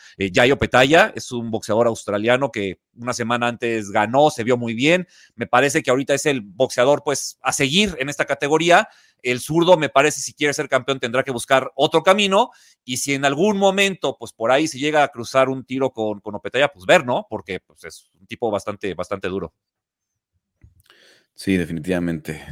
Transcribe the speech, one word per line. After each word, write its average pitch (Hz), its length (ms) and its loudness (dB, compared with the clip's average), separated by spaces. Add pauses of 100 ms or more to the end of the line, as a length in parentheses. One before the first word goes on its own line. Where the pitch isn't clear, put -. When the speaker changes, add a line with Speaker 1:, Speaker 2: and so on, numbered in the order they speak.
(180)
Speaker 1:
eh, 95 140 -2
Yayo 127 260 4
Petaya, 139 560 4
es - 160 -12
un 117 220 -8
boxeador 110 340 0
australiano 117 640 0
que 98 300 -6 (160)
una 120 160 -6
semana 120 340 -2
antes 113 460 -4
ganó, 123 380 2
se 117 120 -6
vio 123 140 2
muy 117 180 -4
bien, 165 320 0 (300)
me 117 100 -8
parece 139 380 2
que 131 60 0
ahorita 135 240 0
es 139 120 -2
el 135 140 0
boxeador, 123 640 0
pues, - 380 -6
a 131 100 -2
seguir 160 480 0
en 135 80 -6
esta 147 160 -4
categoría. 160 640 2 (340)
El 123 160 -2
zurdo, 165 380 4
me 151 120 0
parece, 143 320 2
si - 140 -10
quiere 143 180 0
ser 143 160 -6
campeón, 135 300 -2
tendrá 127 240 -2
que 135 80 -8
buscar 131 460 0
otro 151 260 2
camino, 196 480 4 (340)
y 127 120 -8
si 139 180 -2
en 135 100 -2
algún 170 320 2
momento, 196 640 0
pues, 113 140 -16
por 113 180 -2
ahí 147 160 2
se 131 140 -10
llega 151 240 2
a 131 40 0
cruzar 131 400 -2
un 135 160 -6
tiro 131 280 -4
con, 107 260 -4
con 104 160 -12
Opetaya, 120 320 -2
pues 92 200 -10
ver, 151 200 4
¿no? 143 240 -2
Porque, 95 300 -10
pues, - 240 -20
es - 340 -20
un 95 80 -20
tipo 117 240 -6
bastante, 101 440 -6
bastante 95 340 -8
duro. 90 260 -8 (1800)
Speaker 2:
Sí, 95 200 0
definitivamente, 82 920 -6